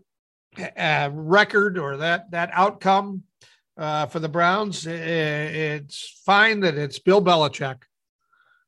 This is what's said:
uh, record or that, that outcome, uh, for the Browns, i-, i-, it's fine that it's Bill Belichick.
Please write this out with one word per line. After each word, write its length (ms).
uh, 360
record 680
or 200
that, 320
that 240
outcome, 680
uh, 300
for 140
the 80
Browns, 580
i-, 40
i-, 40
it's 1300
fine 360
that 180
it's 200
Bill 240
Belichick. 600